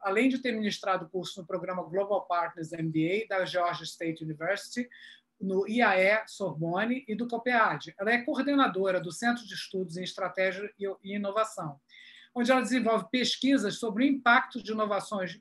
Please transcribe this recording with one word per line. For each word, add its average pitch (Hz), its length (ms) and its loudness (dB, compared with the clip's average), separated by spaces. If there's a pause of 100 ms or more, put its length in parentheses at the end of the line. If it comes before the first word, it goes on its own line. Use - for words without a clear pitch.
além 202 260 2
de 262 100 2
ter 254 140 -2
ministrado 196 560 -2
curso 180 320 -6
no 170 60 -14
programa 180 360 -4
Global 190 440 0
Partners 170 460 -2
M 165 180 -2
B 170 400 2
A 196 80 0
da 185 60 2
Georgia 170 400 0
State 165 380 -6
University, 175 640 -4 (520)
no 190 280 0
I 233 140 2
A 196 160 6
E 202 300 6
Sorbonne 185 800 -2
e 214 80 -4
do 240 100 -2
copead. 226 720 0
Ela 202 140 0
é 240 60 4
coordenadora 240 840 2
do 170 100 -6
Centro 233 340 -2
de 190 100 -14
Estudos 180 420 -6
em 185 80 -6
Estratégia 190 760 -2
e 196 380 -6
Inovação, 202 640 -2 (540)
onde 240 180 2
ela 262 100 6
desenvolve 220 480 2
pesquisas 247 680 2
sobre 214 260 0
o - 20 6
impacto 254 560 4
de 202 100 -6
inovações 202 680 -2